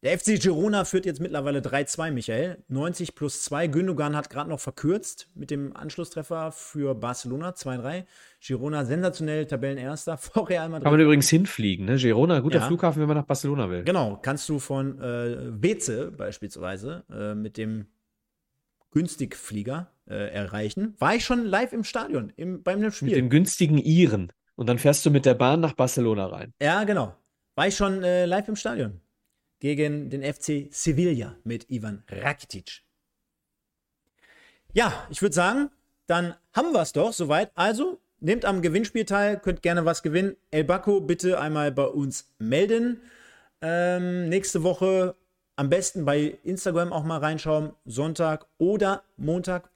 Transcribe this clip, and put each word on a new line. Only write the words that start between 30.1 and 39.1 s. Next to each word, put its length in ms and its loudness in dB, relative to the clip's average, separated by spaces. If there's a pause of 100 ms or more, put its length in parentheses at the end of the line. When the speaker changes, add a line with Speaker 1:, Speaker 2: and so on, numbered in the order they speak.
Speaker 1:
den 100 -6
F 160 -4
C 340 -4
Sevilla 720 0
mit 280 -8
Ivan 360 -8
Rakitic. 760 -8 (1900)
Ja, 220 2 (160)
ich 140 -2
würd 100 2
sagen, 380 2 (340)
dann 300 0 (180)
haben 220 2
wir's 180 2
doch 180 2
soweit. 440 0
Also, 440 0 (200)
nehmt 260 0
am 160 2
Gewinnspiel 440 0
teil, 340 0